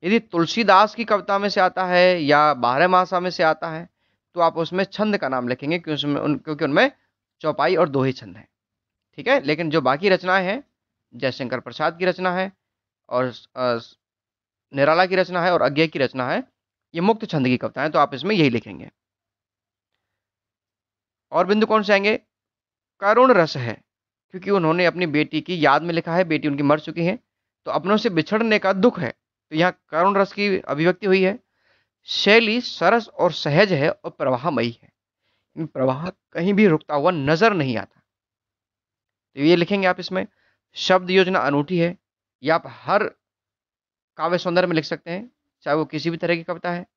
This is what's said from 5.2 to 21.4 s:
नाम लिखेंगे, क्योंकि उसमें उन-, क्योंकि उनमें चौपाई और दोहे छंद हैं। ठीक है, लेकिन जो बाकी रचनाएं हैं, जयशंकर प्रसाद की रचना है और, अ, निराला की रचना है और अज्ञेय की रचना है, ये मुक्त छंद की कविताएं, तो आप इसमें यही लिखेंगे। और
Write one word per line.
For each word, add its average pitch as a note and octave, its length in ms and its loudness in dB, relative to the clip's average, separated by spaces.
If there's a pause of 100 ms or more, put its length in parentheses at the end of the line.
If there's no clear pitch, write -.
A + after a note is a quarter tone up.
नाम B2+ 180 -2
लिखेंगे, C#3 320 -4
क्योंकि E3 140 -6
उसमें C#3+ 280 -2
उन-, D3 220 -2
क्योंकि D#3 220 -6
उनमें F#3 260 2 (500)
चौपाई D#3 340 -2
और E3+ 140 2
दोहे C3 220 -2
छंद G2+ 260 -14
हैं। G2+ 100 -20 (680)
ठीक C#3+ 120 -10
है, C4+ 140 2
लेकिन D#3 280 -4
जो D3+ 120 0
बाकी C#3 280 0
रचनाएं F#3 360 0
हैं, A3 180 -6 (500)
जयशंकर B2 460 -6
प्रसाद D#3 380 -6
की F3+ 80 -4
रचना F#3 280 -2
है F#3+ 180 -4 (580)
और, B2 240 -2 (220)
अ, B2 220 -2 (960)
निराला D#3 320 2
की F#3 100 -2
रचना F3+ 260 0
है F3+ 120 2
और E3 80 2
अज्ञेय D3 260 2
की D3+ 120 -8
रचना B2+ 300 -2
है, G3+ 140 -4 (520)
ये E3 60 -4
मुक्त A3 240 0
छंद C#3 220 -2
की B2+ 100 2
कविताएं, C3+ 340 -6
तो E3 80 0
आप C#3+ 140 2
इसमें D#3 220 -4
यही D#3 140 4
लिखेंगे। G#2+ 420 -8 (2500)
और E3+ 140 0